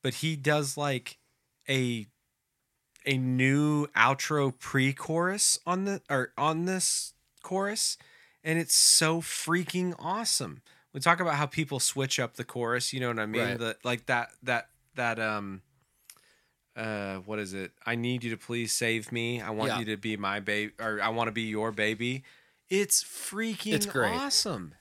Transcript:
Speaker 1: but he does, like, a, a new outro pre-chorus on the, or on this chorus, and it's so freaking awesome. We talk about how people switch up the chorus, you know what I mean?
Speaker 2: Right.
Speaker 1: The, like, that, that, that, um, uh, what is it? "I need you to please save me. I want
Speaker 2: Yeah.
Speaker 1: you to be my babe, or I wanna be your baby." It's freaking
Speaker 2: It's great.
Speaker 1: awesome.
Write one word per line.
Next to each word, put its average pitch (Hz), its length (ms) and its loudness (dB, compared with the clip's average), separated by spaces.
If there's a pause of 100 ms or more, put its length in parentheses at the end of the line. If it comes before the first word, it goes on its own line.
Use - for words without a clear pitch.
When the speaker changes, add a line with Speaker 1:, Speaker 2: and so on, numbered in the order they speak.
Speaker 1:
but 131 140 -2
he 160 200 -2
does, 147 420 0
like, 143 420 -4 (500)
a, 123 380 0 (960)
a 139 140 2
new 139 640 4 (100)
outro 139 600 4
pre-chorus 160 1080 0
on 185 180 0
the, 196 240 -2
or 131 300 0
on 160 260 2
this - 480 -2 (300)
chorus, 196 540 -2 (460)
and 160 140 0
it's 170 180 0
so 165 460 6
freaking 175 800 0
awesome. 165 640 -2 (280)
We 139 100 -8
talk 170 180 6
about 170 160 2
how 147 100 2
people 143 340 -4
switch - 400 0
up 120 140 -2
the 120 100 -8
chorus, 120 480 -2
you 135 80 -4
know 123 100 0
what 113 100 -2
I 107 80 0
mean? 113 160 0
Speaker 2:
Right. 107 160 -2
Speaker 1:
The, 113 240 -4
like, 123 240 -2
that, 120 220 2 (120)
that, 123 280 -2 (260)
that, 117 240 0
um, 101 420 -4 (1120)
uh, 104 420 -4
what 104 220 -8
is 95 140 -6
it? 95 180 -8 (140)
"I 117 100 -2
need 120 280 -2
you 117 80 -2
to 110 60 -4
please 120 360 -4
save 113 380 0
me. 120 300 -2
I 107 100 -6
want 110 200 0
Speaker 2:
Yeah. 107 80 0
Speaker 1:
you 113 60 -2
to 107 120 -2
be 107 200 -2
my 101 220 -2
babe, 104 400 -2
or 107 220 -2
I 107 80 2
wanna 113 220 0
be 113 120 -2
your 107 280 -2
baby." 110 520 -2 (460)
It's 202 340 2
freaking 214 680 -4
Speaker 2:
It's 202 120 0
great. 127 280 2
Speaker 1:
awesome. 185 680 -2